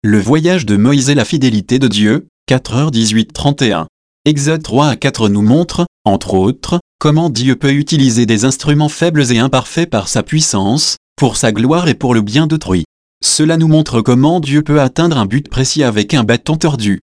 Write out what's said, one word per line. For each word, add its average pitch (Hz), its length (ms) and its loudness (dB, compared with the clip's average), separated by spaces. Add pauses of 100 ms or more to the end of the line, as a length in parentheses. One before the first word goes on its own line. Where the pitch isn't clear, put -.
Le 107 160 2
voyage 156 460 0
de 104 120 0
Moïse 131 340 2
et 143 40 2
la 135 100 2
fidélité 123 540 0
de 135 100 2
Dieu, 107 380 0 (200)
quatre 127 280 -2
heures 147 160 0
dix-huit 113 420 0
trente 143 280 -2
et 113 120 0
un. 80 140 -4 (380)
Exode 151 380 0
trois 143 260 0
à 120 80 0
quatre 120 320 -2
nous 101 140 2
montre, 165 440 2 (180)
entre 190 300 -2
autres, 175 460 0 (180)
comment 156 320 2
Dieu 123 260 0
peut 139 160 -2
utiliser 135 540 2
des 110 180 0
instruments 147 440 0
faibles 147 440 0
et 117 60 2
imparfaits 135 500 -2
par 101 200 -4
sa 117 140 -2
puissance, 127 760 -2 (200)
pour 117 200 0
sa 113 160 0
gloire 151 360 0
et 123 60 0
pour 123 200 -2
le 110 60 2
bien 117 260 0
d'autrui. 95 380 -2 (400)
Cela 156 320 0
nous 160 120 2
montre 151 320 2
comment 131 400 2
Dieu 147 220 0
peut 147 180 0
atteindre 156 380 0
un 104 80 0
but 127 220 -4
précis 131 340 -2
avec 107 320 -2
un 123 100 0
bâton 120 320 -2
tordu. 117 540 -2